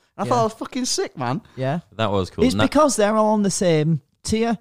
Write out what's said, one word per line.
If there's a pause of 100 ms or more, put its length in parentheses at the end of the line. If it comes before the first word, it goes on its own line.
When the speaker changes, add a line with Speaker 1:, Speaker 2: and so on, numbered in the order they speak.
(160)
Speaker 1:
And
I
Speaker 2:
Yeah.
Speaker 1:
thought,
"Oh,
fucking
sick,
man." (140)
Speaker 2:
Yeah. (160)
Speaker 3:
That
was
cool.
Speaker 2:
It's
Speaker 3:
And
that
Speaker 2:
because
they're
all
on
the
same (240)
tier.